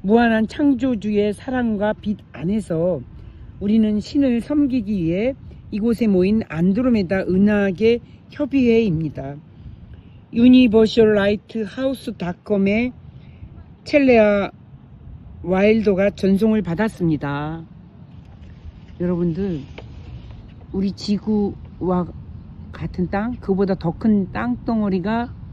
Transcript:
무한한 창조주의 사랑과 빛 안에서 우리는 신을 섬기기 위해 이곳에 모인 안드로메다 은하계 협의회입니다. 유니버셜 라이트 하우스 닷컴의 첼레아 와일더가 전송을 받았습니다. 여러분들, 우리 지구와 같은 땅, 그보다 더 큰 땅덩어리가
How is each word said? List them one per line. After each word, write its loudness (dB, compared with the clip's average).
무한한 2
창조주의 0
사랑과 -2
빛 -6
안에서 -2
우리는 2
신을 0
섬기기 0
위해 0
이곳에 0
모인 2
안드로메다 2
은하계 2
협의회입니다. 0
유니버셜 6
라이트 0
하우스 -6
닷컴의 -2
첼레아 4
와일더가 2
전송을 2
받았습니다. -4
여러분들, -2
우리 -2
지구와 -2
같은 -6
땅, -4
그보다 0
더 -4
큰 2
땅덩어리가 -2